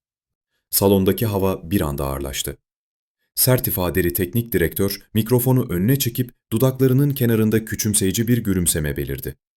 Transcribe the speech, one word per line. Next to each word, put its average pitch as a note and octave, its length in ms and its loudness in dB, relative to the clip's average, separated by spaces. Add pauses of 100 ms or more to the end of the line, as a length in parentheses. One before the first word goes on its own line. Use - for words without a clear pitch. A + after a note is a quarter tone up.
(680)
Salondaki G2 560 2
hava F#2+ 460 -2
bir G2 100 2
anda C#2+ 240 -4
ağırlaştı. C2+ 520 -8 (800)
Sert B2+ 320 2
ifadeli F2 460 0
teknik A#2 380 -2
direktör F#2+ 500 -2 (120)
mikrofonu B2 560 2
önüne G2+ 300 0
çekip - 320 -4 (200)
dudaklarının C3 600 2
kenarında A2 540 2
küçümseyici G#2 640 0
bir A#2+ 100 4
gülümseme E2+ 600 0
belirdi. C2+ 380 -8 (220)